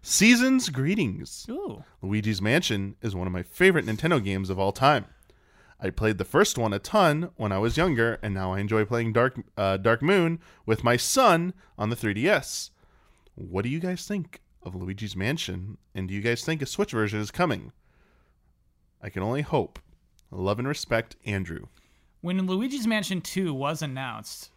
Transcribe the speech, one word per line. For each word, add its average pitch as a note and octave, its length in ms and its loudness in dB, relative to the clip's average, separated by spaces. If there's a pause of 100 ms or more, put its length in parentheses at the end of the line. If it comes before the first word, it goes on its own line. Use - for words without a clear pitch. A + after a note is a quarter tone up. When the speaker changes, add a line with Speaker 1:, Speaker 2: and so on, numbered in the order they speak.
Speaker 1:
"Season's B3 680 6
greetings. C#3+ 800 -2
Speaker 2:
Ooh. B3 340 -10 (180)
Speaker 1:
Luigi's G2+ 400 -2
Mansion G#2 600 0
is G#2+ 140 -4
one F#2 120 -2
of F2+ 60 -2
my F2+ 100 -4
favorite F3 420 4
Nintendo B2 380 0
games F#2+ 260 -2
of F#2 80 -2
all G2 140 2
time. C3+ 340 4 (760)
I G2 120 -2
played A2 260 0
the F#2 80 -4
first F#3+ 320 4
one A2 160 0
a G#2 60 -2
ton F3 560 2
when G#2 160 -4
I F#2+ 80 0
was A#2 180 0
younger, A#2 460 2
and G2+ 100 -4
now F#2+ 200 -2
I G2 60 -2
enjoy G#2 260 2
playing A#2 280 -2
Dark, A#2+ 240 2 (200)
uh, G2 200 2
Dark A2+ 240 2
Moon E3 380 2 (260)
with A2 180 0
my A#2+ 140 4
son F#3 560 4 (240)
on G#2+ 120 -2
the A#2 60 -2
three G#2 180 -2
D A#2 160 0
S. - 420 -2 (640)
What F#2 280 -4
do A#2+ 60 -2
you D#3 100 -4
guys F3+ 280 -6
think G3+ 340 -6 (220)
of F#2 100 -12
Luigi's F#2+ 420 -8
Mansion, G2 640 -4 (160)
and F#2+ 140 -6
do F#2+ 60 -6
you G2+ 80 -4
guys A#2 220 0
think D#3+ 180 -4
a C3+ 40 -4
Switch - 260 -2
version G#2+ 280 0
is G#2 100 -4
coming? A#2 420 -2 (1300)
I G#2 80 -12
can F#2+ 120 -6
only B2 220 -2
hope. - 360 -2 (520)
Love F#2+ 280 -2
and B2+ 80 -4
respect, A#2+ 480 -4 (100)
Andrew." F#2+ 420 -6 (540)
Speaker 2:
When F#3 260 -2
Luigi's A3+ 400 -2
Mansion G3 340 0
two F3+ 320 -2
was C#3+ 300 -2
announced B2+ 720 -10